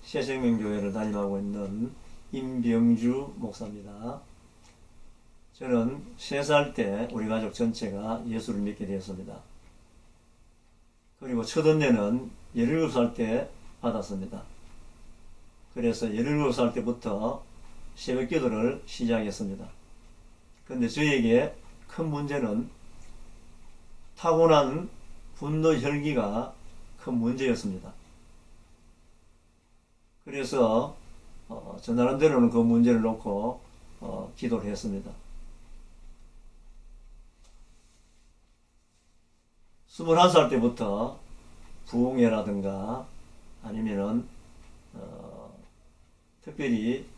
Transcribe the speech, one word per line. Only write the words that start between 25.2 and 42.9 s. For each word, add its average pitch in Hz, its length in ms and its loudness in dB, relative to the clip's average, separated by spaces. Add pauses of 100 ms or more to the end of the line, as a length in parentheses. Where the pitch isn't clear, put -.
분노 156 400 2
혈기가 127 800 0 (440)
큰 123 160 -6
문제였습니다. 117 800 -2 (2250)
그래서, 127 720 2 (520)
어, - 340 -14
저 117 120 -2
나름대로는 131 560 6
그 117 80 2
문제를 117 420 8
놓고, 113 600 -2 (420)
어, 95 340 -10
기도를 110 340 -2
했습니다. 98 400 -6 (4000)
스물한 165 420 6
살 151 180 8
때부터 117 720 0 (680)
부흥회라든가 107 1200 0 (560)